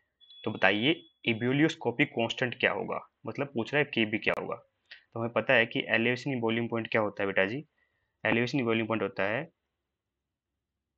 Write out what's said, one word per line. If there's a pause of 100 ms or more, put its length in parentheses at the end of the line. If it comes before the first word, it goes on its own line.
(440)
तो
बताइए (340)
ebulioscopic
कांस्टेंट
क्या
होगा, (280)
मतलब
पूछ
रहा
है
केबी
क्या
होगा।
तो
हमें
पता
है
कि (120)
elevation
in
boiling
point
क्या
होता
है
बेटा
जी, (600)
elevation
in
boiling
point
होता
है (1500)